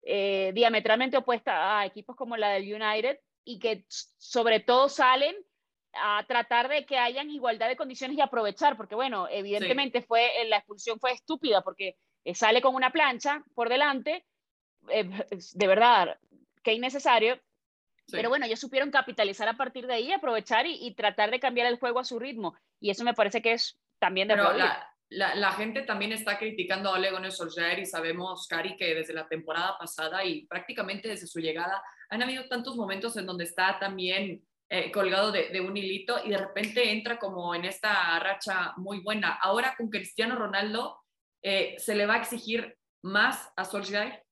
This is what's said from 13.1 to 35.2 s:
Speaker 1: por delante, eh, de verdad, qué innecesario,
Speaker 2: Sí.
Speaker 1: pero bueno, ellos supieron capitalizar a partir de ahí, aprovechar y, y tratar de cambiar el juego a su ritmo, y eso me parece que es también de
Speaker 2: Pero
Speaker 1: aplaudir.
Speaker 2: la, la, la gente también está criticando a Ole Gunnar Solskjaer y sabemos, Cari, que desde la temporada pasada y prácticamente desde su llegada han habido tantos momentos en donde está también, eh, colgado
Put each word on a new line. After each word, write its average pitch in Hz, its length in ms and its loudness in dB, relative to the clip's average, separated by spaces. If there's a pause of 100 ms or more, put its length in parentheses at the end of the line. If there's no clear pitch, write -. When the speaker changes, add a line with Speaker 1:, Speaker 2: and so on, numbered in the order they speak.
Speaker 1:
por 233 140 -2
delante, 277 560 2 (680)
eh, 196 200 0 (440)
de 196 140 2
verdad, 208 500 6 (460)
qué 226 100 2
innecesario, 247 640 2 (680)
Speaker 2:
Sí. - 100 -12
Speaker 1:
pero 226 140 0
bueno, 269 160 0
ellos 226 160 -4
supieron 269 300 0
capitalizar 220 580 0
a 226 80 -2
partir 254 300 -6
de 247 80 0
ahí, 254 180 0
aprovechar 247 540 0
y, 247 200 -8
y 202 80 -10
tratar 214 360 2
de 247 100 0
cambiar 240 260 2
el 240 120 2
juego 254 200 0
a 247 60 -4
su 247 120 -6
ritmo, 247 380 -6 (240)
y 202 120 0
eso 196 120 -4
me 240 100 2
parece 226 280 2
que 233 120 4
es - 240 -4 (220)
también 190 300 2
de 214 60 8
Speaker 2:
Pero 202 120 6
Speaker 1:
aplaudir. 190 180 4
Speaker 2:
la, - 280 -2 (160)
la, 175 260 0
la 196 180 2
gente 220 300 -4
también 214 280 -4
está 214 260 -2
criticando 196 520 -2
a 190 40 0
Ole 190 180 2
Gunnar 190 200 -6
Solskjaer 175 480 -2
y 190 60 -8
sabemos, 175 640 -6
Cari, 170 280 -4
que 170 180 -2
desde 160 200 -4
la 156 140 -6
temporada 165 500 -4
pasada 170 480 -6
y 160 220 -6
prácticamente 196 600 -8
desde 180 200 -10
su 165 120 -10
llegada 170 420 -4 (280)
han 220 120 -4
habido 254 280 -4
tantos 247 260 -6
momentos 208 400 -4
en 196 100 -6
donde 180 200 -6
está 185 340 0
también, 190 640 -4 (240)
eh, 175 220 -2
colgado 196 400 2